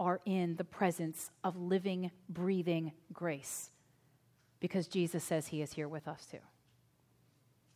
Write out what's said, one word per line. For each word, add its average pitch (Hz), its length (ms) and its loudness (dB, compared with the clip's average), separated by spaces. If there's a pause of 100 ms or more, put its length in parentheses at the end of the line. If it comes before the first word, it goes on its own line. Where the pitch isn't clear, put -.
are 180 240 4
in 180 320 2
the 180 80 -4
presence 170 680 0 (140)
of 185 120 0
living, 180 540 0 (180)
breathing 170 640 2 (200)
grace, 156 580 -4 (880)
because 170 300 0
Jesus 170 340 2
says 160 260 0
he 151 140 -2
is 143 120 -6
here 151 140 -4
with 156 200 -6
us 151 180 -10
too. 127 140 -14 (1400)